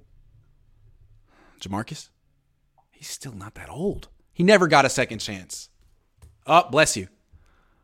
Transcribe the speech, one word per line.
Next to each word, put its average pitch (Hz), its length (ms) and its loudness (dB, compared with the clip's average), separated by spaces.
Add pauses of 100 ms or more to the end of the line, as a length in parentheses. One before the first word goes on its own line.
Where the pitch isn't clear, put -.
(1600)
Jamarcus? 101 480 -10 (840)
He's - 180 -20
still - 240 -16
not 101 220 -18
that - 140 -18
old. 170 400 -8 (240)
He 170 100 0
never 185 240 6
got 143 180 6
a 123 40 2
second 117 300 -4
chance. - 500 -14 (760)
Oh, 170 240 4
bless 147 280 2
you. 92 100 -10 (760)